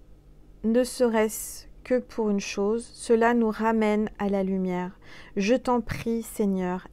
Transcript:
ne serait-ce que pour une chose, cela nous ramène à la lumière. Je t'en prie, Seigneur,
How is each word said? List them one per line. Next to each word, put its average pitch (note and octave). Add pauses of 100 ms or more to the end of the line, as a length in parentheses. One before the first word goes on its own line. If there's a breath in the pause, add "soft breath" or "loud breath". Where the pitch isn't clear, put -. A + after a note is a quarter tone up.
(640)
ne A3+
serait-ce A3 (180)
que B3+
pour A3+
une G3+
chose, G#3+
cela A#3
nous A3+
ramène G#3+
à G3+
la G3
lumière. F#3 (380 loud breath)
Je G3+
t'en B3
prie, A#3
Seigneur, F#3